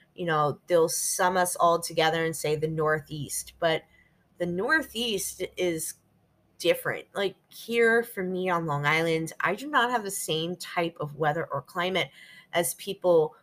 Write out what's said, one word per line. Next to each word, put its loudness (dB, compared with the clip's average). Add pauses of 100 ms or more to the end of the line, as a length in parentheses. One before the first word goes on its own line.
(140)
you -6
know, 2
they'll 6
sum 0
us 2
all 4
together 0
and -2
say -2
the -2
Northeast, -4
but 0 (540)
the -2
Northeast -2 (120)
is -2 (640)
different. 0
Like, -2 (140)
here 2
for -6
me -2
on 0
Long -2
Island, 2
I 0
do -8
not 2
have 0
the -6
same -4
type -4
of -8
weather 0
or -4
climate -2 (440)
as 0
people 2